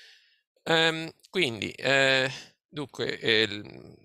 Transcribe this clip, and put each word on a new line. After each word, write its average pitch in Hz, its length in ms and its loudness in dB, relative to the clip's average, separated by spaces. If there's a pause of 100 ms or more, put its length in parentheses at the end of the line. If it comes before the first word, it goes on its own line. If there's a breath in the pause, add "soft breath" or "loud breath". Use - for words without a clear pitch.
(640 loud breath)
Ehm, 160 500 0 (160)
quindi, 117 420 -2
eh, 135 580 2 (380 loud breath)
dunque, 127 500 -6
ehm, 107 880 0